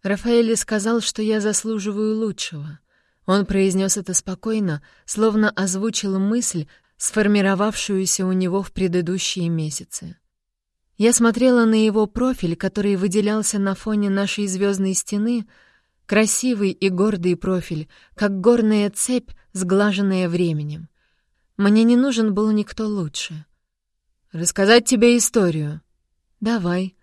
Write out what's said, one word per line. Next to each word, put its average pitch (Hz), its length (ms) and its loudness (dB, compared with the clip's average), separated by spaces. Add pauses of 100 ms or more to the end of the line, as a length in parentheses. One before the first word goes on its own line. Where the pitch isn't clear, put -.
Рафаэль 226 520 2
сказал, 220 460 -2
что - 220 -6
я 214 180 0
заслуживаю 214 760 -2
лучшего. 160 640 -8 (460)
Он 190 220 2
произнес 190 500 0
это 185 160 -8
спокойно, 185 680 -4 (220)
словно 214 440 2
озвучил 196 680 -2
мысль, 202 480 -2 (300)
сформировавшуюся 196 1300 0
у 185 60 0
него 185 280 0
в 180 100 -10
предыдущие 180 760 -2
месяцы. 165 680 -8 (800)
Я 220 140 4
смотрела 233 540 4
на 220 180 4
его 214 220 2
профиль, 233 500 -2
который 196 420 -2
выделялся 208 600 0
на 196 160 -2
фоне 202 380 -2
нашей 196 340 -2
звездной 190 480 -2
стены, 214 540 -4 (580)
красивый 214 640 0
и 196 200 0
гордый 185 460 0
профиль, 170 520 -4 (260)
как 196 260 -2
горная 214 520 4
цепь, 247 400 -4 (220)
сглаженная 190 760 0
временем. 160 580 -2 (720)
Мне 202 260 4
не 233 120 6
нужен 226 400 2
был 214 160 0
никто 214 340 -2
лучше. 165 600 -8 (880)
«Рассказать 196 540 4
тебе 240 320 6
историю?» 160 640 0 (580)
«Давай», 185 640 -2